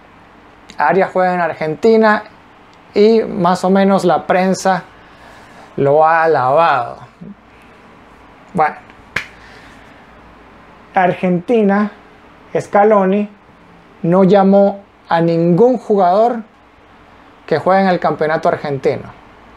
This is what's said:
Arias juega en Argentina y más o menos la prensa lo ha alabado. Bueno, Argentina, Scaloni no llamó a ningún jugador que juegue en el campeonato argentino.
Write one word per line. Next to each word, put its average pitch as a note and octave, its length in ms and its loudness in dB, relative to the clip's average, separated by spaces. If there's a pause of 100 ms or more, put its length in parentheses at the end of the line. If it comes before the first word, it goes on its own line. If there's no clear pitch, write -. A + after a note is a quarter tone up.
(760)
Arias E3+ 340 0
juega F#3 220 0
en F3+ 80 -4
Argentina G#3 840 0 (720)
y A3 280 4
más F3+ 420 -2
o F#3 60 0
menos G3 360 2
la D3+ 220 0
prensa F#3 560 -2 (920)
lo C#3+ 280 2
ha D#3+ 180 2
alabado. C#3 760 0 (1600)
Bueno, D#3 220 -2 (2250)
Argentina, G3 960 -2 (680)
Scaloni G3+ 720 0 (760)
no F3+ 200 2
llamó G3 600 2 (260)
a E3+ 120 0
ningún E3+ 560 2
jugador G#3+ 640 0 (1040)
que D#3+ 120 -2
juegue F#3 240 0
en F#3+ 80 0
el F3 100 -2
campeonato D#3 480 -4
argentino. C#3+ 560 -4 (540)